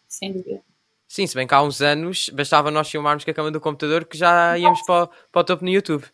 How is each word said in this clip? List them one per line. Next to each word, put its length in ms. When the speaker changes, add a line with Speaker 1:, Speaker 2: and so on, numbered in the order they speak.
Speaker 1:
sem 260
dúvida. 260
Speaker 2:
Sim, 200
se 80
bem 100
que 80
há 80
uns 200
anos 480
bastava 420
nós 180
filmarmos 340
com 60
a 60
câmera 160
do 100
computador 440
que 120
já 400
íamos 240
para 220
o, 60
para 100
o 20
topo 200
no 60
YouTube. 340